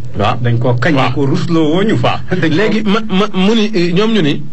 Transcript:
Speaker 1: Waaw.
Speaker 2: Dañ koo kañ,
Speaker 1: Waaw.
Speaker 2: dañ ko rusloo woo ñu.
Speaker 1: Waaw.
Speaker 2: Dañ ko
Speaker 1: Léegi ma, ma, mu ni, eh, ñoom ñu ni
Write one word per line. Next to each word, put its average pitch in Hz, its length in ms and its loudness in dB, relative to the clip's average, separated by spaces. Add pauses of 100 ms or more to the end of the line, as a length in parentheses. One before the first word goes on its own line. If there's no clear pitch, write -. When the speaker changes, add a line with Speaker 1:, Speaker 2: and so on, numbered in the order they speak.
(180)
Speaker 1:
Waaw. 104 240 0
Speaker 2:
Dañ 117 160 0
koo 123 160 0
kañ, 170 200 0
Speaker 1:
Waaw. 131 140 0
Speaker 2:
dañ 127 60 -4
ko 143 120 0
rusloo 165 480 0
woo 190 80 2
ñu. 214 200 2
Speaker 1:
Waaw. 110 160 0 (120)
Speaker 2:
Dañ 165 200 0
ko 151 60 0
Speaker 1:
Léegi 214 280 0
ma, 208 240 0
ma, 190 240 2
mu 190 220 2
ni, 208 180 0
eh, 175 200 0
ñoom 214 200 2
ñu 208 100 2
ni 143 200 0 (100)